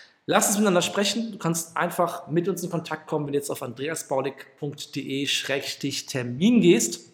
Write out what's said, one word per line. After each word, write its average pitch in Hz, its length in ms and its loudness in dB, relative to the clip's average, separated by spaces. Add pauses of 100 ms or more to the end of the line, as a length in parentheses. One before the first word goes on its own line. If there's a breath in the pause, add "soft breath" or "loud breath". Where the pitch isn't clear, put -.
(260 loud breath)
Lass 202 200 4
uns 202 120 0
miteinander 185 240 6
sprechen. 214 500 -2
Du - 60 -12
kannst - 380 -2
einfach 175 520 -2
mit 170 200 0
uns 175 140 -2
in 175 80 -6
Kontakt 165 380 -6
kommen, 147 180 -2
wenn 139 60 -6
du 143 60 2
jetzt 143 120 -6
auf 135 140 -8
andreasbaulig 135 680 -4 (260)
punkt 147 340 -8
de 135 320 -4
schrägstrich - 800 -4
termin 139 540 2
gehst - 400 6 (140)